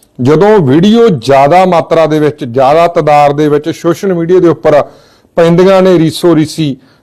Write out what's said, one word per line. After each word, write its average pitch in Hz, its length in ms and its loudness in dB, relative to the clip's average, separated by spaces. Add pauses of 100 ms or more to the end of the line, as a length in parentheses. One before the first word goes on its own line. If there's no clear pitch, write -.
(220)
ਜਦੋਂ 175 380 2
ਵੀਡੀਓ 190 480 2
ਜ਼ਿਆਦਾ 143 580 0
ਮਾਤਰਾ 165 400 0
ਦੇ 151 140 -2
ਵਿੱਚ, 147 260 -4
ਜ਼ਿਆਦਾ 135 420 0
ਤਾਦਾਦ 147 500 0
ਦੇ 151 100 0
ਵਿੱਚ 147 220 -2
ਸੋਸ਼ਲ 170 440 -4
ਮੀਡੀਆ 170 260 -2
ਦੇ 170 80 2
ਉੱਪਰ 151 360 0 (520)
ਪੈਂਦੀਆਂ 180 460 2
ਨੇ 185 160 2
ਰੀਸੋ 165 380 -2
ਰੀਸੀ, 151 420 -4 (260)